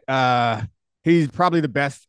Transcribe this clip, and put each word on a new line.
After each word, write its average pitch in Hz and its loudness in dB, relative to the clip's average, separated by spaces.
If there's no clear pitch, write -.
uh, 123 0
he's 165 2
probably 170 0
the 147 -2
best 139 -6